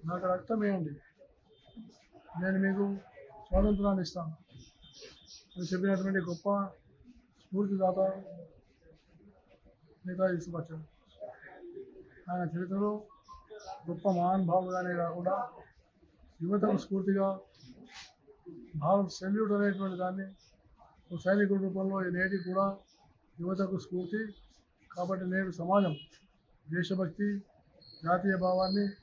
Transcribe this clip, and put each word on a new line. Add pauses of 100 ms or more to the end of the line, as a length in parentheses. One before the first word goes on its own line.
నాకు
రక్తం
వేయండి, (1500)
నేను
మీకు (600)
స్వాతంత్రాన్ని
ఇస్తాను" (1200)
అని
చెప్పినటువంటి (100)
గొప్ప (960)
స్ఫూర్తిదాత (2000)
నేతాజీ
సుభాష్
చంద్రబోస్. (1400)
ఆయన (120)
చరిత్రలో (960)
గొప్ప (120)
మహానుభావుడుగానే
కాకుండా (1080)
యువతకు
స్ఫూర్తిగా (1600)
భారత్
సెల్యూట్
అనేటువంటి
దాన్ని (840)
ఒక
సైనికుడి
రూపంలో (100)
ఈ
నేటికి
కూడా (720)
యువతకు
స్ఫూర్తి. (760)
కాబట్టి
నేడు
సమాజం (800)
దేశభక్తి, (760)
జాతీయ (100)
భావాన్ని (180)